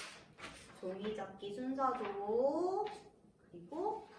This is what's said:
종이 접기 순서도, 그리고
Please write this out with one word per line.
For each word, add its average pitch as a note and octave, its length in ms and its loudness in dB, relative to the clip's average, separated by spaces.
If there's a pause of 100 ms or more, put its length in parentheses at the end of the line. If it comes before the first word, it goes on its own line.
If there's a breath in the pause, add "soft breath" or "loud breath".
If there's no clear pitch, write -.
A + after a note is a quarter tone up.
(800)
종이 G3+ 360 -4
접기 G3 400 -6
순서도, C4 1300 2 (680)
그리고 D#4+ 560 -2 (100)